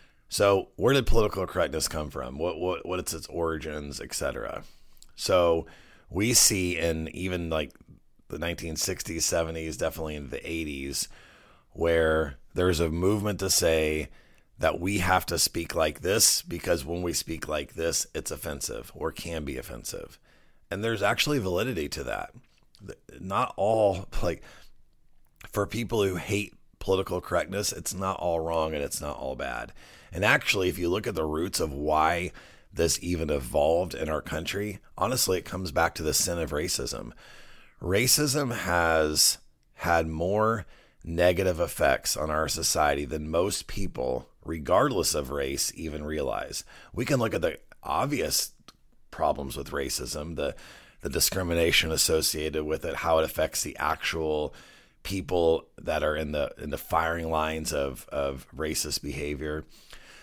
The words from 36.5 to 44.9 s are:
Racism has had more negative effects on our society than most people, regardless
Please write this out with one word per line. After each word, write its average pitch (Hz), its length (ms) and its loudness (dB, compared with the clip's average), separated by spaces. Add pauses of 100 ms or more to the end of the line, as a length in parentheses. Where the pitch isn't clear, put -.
Racism 127 720 2
has 82 840 4 (340)
had 85 340 2
more 98 580 0 (380)
negative 87 560 4
effects 78 560 2
on 78 140 -2
our 78 180 2
society 73 560 2
than 76 260 -6
most 90 380 0
people, - 640 -2 (160)
regardless 90 680 2